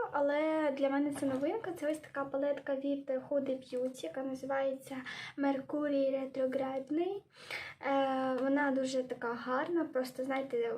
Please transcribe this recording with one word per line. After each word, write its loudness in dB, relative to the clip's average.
але 2
для 4
мене 2
це 0
новинка. 0
Це 0
ось 0
така -6
палетка 0
від -2
Huda 0
Beauty, -4
яка -6
називається -2
Mercury 2
Retrogradний. 0
Е, 2
вона 4
дуже 2
така -4
гарна, 0
просто, -2
знаєте, 0